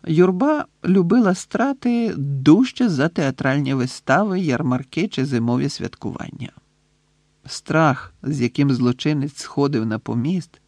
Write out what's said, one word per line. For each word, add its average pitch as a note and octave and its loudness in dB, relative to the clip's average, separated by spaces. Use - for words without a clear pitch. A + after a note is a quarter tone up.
Юрба F#3 2
любила F#3+ 4
страти A#3 -2
дужче D3 2
за D3+ 2
театральні C3+ -2
вистави, E3 0
ярмарки C#3 -2
чи C3+ -2
зимові B2 0
святкування. - -8
Страх, - 0
з C#3+ -4
яким C#3 0
злочинець C3+ 0
сходив C#3+ -2
на A2+ -4
поміст C3+ -4